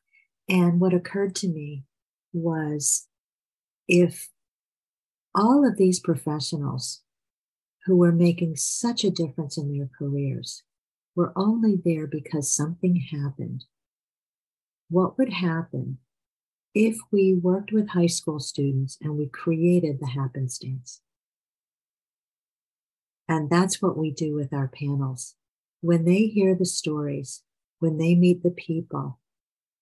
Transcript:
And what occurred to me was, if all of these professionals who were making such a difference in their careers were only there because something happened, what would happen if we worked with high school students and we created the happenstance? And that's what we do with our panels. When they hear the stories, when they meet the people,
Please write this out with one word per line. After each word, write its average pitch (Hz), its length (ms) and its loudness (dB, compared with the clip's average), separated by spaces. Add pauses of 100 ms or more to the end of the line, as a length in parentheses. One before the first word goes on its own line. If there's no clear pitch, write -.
(480)
And 175 320 4
what 185 140 4
occurred 196 420 -2
to 190 120 -4
me 147 360 -8 (480)
was, 156 720 -2 (800)
if 180 440 2 (1040)
all 254 340 6
of - 80 0
these 185 240 4
professionals 147 1000 -4 (840)
who 185 120 4
were 175 160 8
making 170 440 2
such - 480 -4
a 190 60 2
difference 156 480 -6
in 143 180 -4
their 139 220 -6
careers 139 640 -6 (520)
were 175 220 0
only 214 480 2
there 156 220 0
because 143 480 -6
something 170 420 0
happened, 139 680 -6 (1200)
what 180 300 0
would 254 160 0
happen 160 640 -4 (760)
if 220 240 2 (140)
we 190 220 4
worked 180 380 0
with 208 180 0
high 175 160 2
school 160 340 -4
students 139 600 -2
and 151 160 -4
we 147 100 -4
created 165 720 0
the 143 80 -6
happenstance? 131 920 -6 (2250)
And 151 200 0
that's 180 320 2
what 185 160 0
we 156 140 -2
do 151 240 -4
with 143 180 -4
our 139 160 -4
panels. 139 680 -6 (460)
When 170 240 2
they 190 220 4
hear 196 280 2
the 185 120 0
stories, 147 760 -6 (360)
when 156 200 0
they 165 160 4
meet 180 280 6
the 175 80 2
people, 143 680 -6 (640)